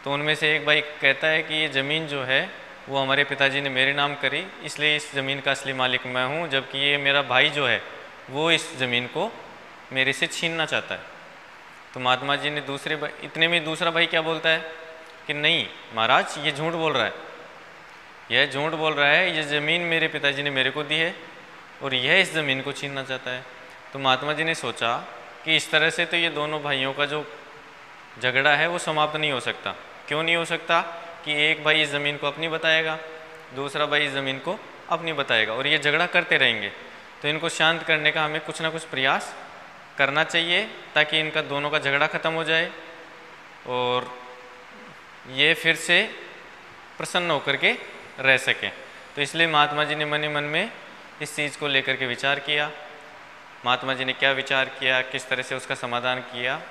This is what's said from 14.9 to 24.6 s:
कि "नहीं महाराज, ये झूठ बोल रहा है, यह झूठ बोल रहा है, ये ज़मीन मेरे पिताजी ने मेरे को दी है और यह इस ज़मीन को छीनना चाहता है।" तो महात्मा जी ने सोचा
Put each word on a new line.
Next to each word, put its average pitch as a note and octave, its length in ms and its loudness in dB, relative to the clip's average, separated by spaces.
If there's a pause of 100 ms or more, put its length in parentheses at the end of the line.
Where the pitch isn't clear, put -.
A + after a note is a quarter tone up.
कि D3+ 60 -4
"नहीं D3 340 2 (280)
महाराज, C3 420 4
ये D3+ 140 0
झूठ D#3 240 -2
बोल D#3+ 180 0
रहा A#2+ 120 4
है, F#2+ 80 -2 (1160)
यह C3 140 6
झूठ C#3+ 280 -2
बोल D#3 200 0
रहा C#3+ 160 4
है, E3+ 260 4
ये D#3 140 0
ज़मीन D3+ 340 2
मेरे E3 240 2
पिताजी C#3+ 360 0
ने D3 80 0
मेरे C3 200 2
को D3+ 120 -2
दी D3+ 120 -2
है E3 200 0 (680)
और C3+ 100 -2
यह C3+ 280 4
इस D#3 120 0
ज़मीन C#3 280 0
को C#3 100 -4
छीनना C#3 320 -6
चाहता B2+ 280 -6
है।" B2+ 140 -8 (480)
तो C#3 60 -8
महात्मा C3+ 340 2
जी D3+ 100 0
ने E3 120 0
सोचा A#2 400 -2 (500)